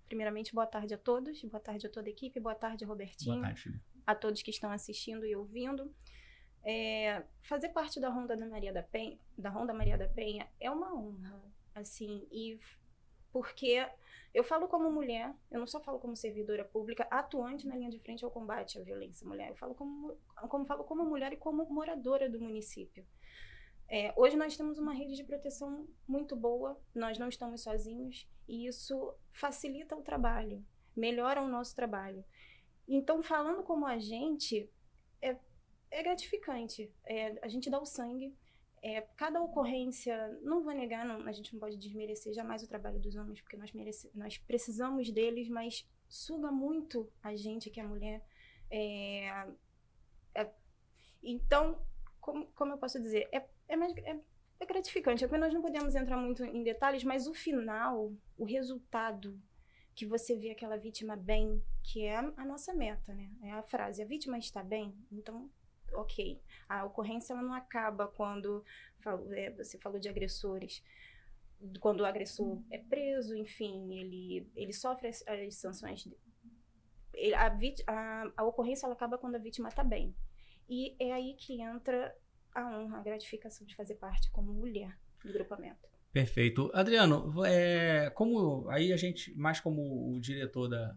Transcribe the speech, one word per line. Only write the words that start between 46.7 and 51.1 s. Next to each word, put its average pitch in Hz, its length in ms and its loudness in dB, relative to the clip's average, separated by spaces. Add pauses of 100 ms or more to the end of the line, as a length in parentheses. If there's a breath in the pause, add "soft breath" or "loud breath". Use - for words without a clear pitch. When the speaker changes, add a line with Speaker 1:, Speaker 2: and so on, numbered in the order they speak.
Speaker 1:
a 214 140 -4
gente 214 340 -6
que 220 80 -12
é 220 60 -6
mulher. 214 400 -4 (460 soft breath)
É, 202 760 -4 (880)
é, 214 160 0 (720 soft breath)